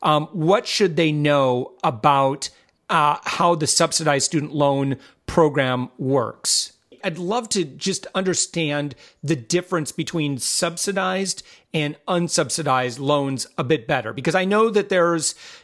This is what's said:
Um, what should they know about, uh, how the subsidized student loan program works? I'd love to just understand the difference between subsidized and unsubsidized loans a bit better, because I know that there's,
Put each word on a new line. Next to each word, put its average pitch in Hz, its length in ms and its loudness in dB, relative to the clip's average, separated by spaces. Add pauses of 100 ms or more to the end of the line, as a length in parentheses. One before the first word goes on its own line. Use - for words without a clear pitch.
Um, 151 300 2
what 185 360 2
should 180 280 0
they 160 160 2
know 143 600 2 (100)
about, 139 680 2 (400)
uh, 151 340 2
how 175 320 2
the 151 120 -2
subsidized 151 580 2
student 147 280 -2
loan 139 440 2 (280)
program 131 720 2
works? - 760 -2 (280)
I'd 170 160 -6
love 214 320 -4
to 190 140 0
just 147 500 -6
understand 156 800 -2 (300)
the 147 140 0
difference 170 560 -4
between 147 440 -4
subsidized 185 1080 -4 (300)
and 151 220 -2 (140)
unsubsidized 143 920 0
loans 139 480 0 (100)
a 156 60 -2
bit 127 240 -2
better, 113 240 -2
because 143 240 -2
I 185 80 2
know 214 260 2
that 202 200 0
there's, 170 440 0 (300)